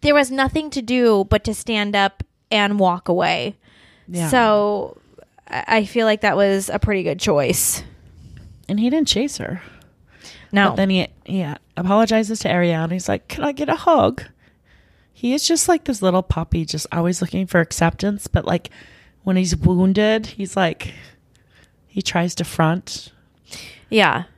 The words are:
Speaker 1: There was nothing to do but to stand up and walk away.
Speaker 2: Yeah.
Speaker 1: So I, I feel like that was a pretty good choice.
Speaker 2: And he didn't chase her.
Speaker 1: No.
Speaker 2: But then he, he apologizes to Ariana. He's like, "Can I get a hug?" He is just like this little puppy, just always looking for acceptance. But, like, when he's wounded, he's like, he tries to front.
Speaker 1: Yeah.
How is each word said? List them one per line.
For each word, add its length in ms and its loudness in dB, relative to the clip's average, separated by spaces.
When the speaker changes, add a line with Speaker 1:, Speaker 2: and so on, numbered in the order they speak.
Speaker 1:
There 140 4
was 160 4
nothing 400 -2
to 120 -6
do 460 4
but 160 2
to 100 -4
stand 400 -4
up 280 0
and 280 2
walk 300 0
away. 480 0
Speaker 2:
Yeah. 220 -4
Speaker 1:
So 680 2
I, 200 -8
I 160 2
feel 220 -2
like 160 0
that 140 2
was 340 2
a 80 -4
pretty 240 -2
good 180 -4
choice. 640 0
Speaker 2:
And 120 -2
he 100 2
didn't 180 0
chase 300 -2
her. 240 -10
Speaker 1:
No. 180 4
Speaker 2:
But 60 -4
then 140 2
he, 180 0
he 200 -4
apologizes 640 2
to 80 -2
Ariana. 440 0
He's 160 -6
like, 200 -4
"Can 160 -8
I 80 0
get 160 -4
a 80 2
hug?" 460 4
He 220 -2
is 120 -2
just 220 0
like 160 2
this 180 -4
little 200 2
puppy, 420 -2
just 260 -8
always 300 -2
looking 260 -4
for 140 2
acceptance. 680 -2
But, 160 0
like, 260 -2
when 120 0
he's 200 0
wounded, 680 2
he's 300 -10
like, 380 -2
he 160 -8
tries 340 -2
to 80 -4
front. 680 -4
Speaker 1:
Yeah. 360 2